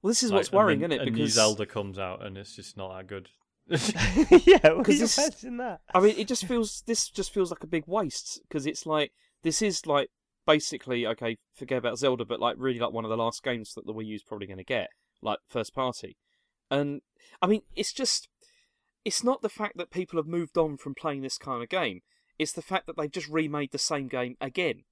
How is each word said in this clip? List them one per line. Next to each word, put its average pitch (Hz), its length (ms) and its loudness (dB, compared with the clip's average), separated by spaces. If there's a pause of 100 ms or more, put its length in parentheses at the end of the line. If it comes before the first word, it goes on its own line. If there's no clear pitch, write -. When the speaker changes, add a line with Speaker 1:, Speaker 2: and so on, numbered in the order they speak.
Speaker 1:
Well, 202 80 2
this 240 120 2
is 233 80 0
Speaker 2:
Like, 202 100 6
Speaker 1:
what's - 120 -2
worrying, 190 320 6
Speaker 2:
and 165 80 -2
then - 80 0
Speaker 1:
isn't 123 80 -2
it? - 0 -
Speaker 2:
a - 20 -2
new 113 140 0
Speaker 1:
Because 110 100 0
Speaker 2:
Zelda 107 320 4
comes 98 320 -6
out 95 260 -6
and 98 120 -10
it's 101 180 -16
just - 220 -18
not 95 200 -10
that 92 100 -14
good. 95 240 -12 (360)
<laughs> - 0 -
Speaker 3:
<laughs> 185 800 6
Yeah, 359 180 12
well, 160 200 8
Speaker 1:
'Cause 294 100 6
Speaker 3:
you - 60 4
Speaker 1:
this, 233 180 2
Speaker 3:
imagine 254 400 -2
that. 226 220 -8 (140)
Speaker 1:
I 180 60 8
mean, 208 180 6
it 214 100 -4
just 247 180 -2
feels, 233 400 -2
this 233 220 -2
just - 240 -8
feels 185 180 0
like 170 120 -8
a 160 40 -12
big 160 200 -2
waste, 180 640 -6
'cause 143 160 -4
it's - 180 -6
like, 151 280 -2 (300)
this 165 200 0
is, 196 240 -2
like, 143 240 2 (360)
basically, 127 600 2
okay, 113 320 -4 (160)
forget 127 240 -4
about 120 200 -2
Zelda, 127 280 2
but, - 140 -6
like, 120 180 0
really, 123 200 -2
like, 117 140 -2
one 113 120 -4
of 110 40 -6
the 110 80 -2
last 117 260 -2
games 117 320 -6
that - 120 -14
the 110 80 -8
Wii 110 140 -8
U's 107 140 -8
probably 104 240 -10
gonna 95 180 -14
get, 113 260 -2 (320)
like, 104 160 -2 (100)
first - 260 -6
party. 127 440 -6 (520)
And, 143 300 -2 (400)
I 180 60 2
mean, 208 160 2 (120)
it's - 200 -6
just, - 340 -4 (800)
it's - 180 -2
not 262 160 2
the 220 80 -4
fact 208 300 -6
that 175 120 -6
people 180 280 -4
have 151 80 -2
moved 170 320 -2
on 156 180 2
from 139 180 -10
playing 143 280 -6
this 135 160 -8
kind 120 240 -6
of 117 80 -10
game, 131 320 -2 (360)
it's 156 140 -2
the - 100 -8
fact 190 240 -4
that - 120 -12
they've 151 120 -4
just 147 180 -10
remade 151 440 -2
the 143 60 -6
same 139 300 -4
game 123 340 -6
again. 139 500 -4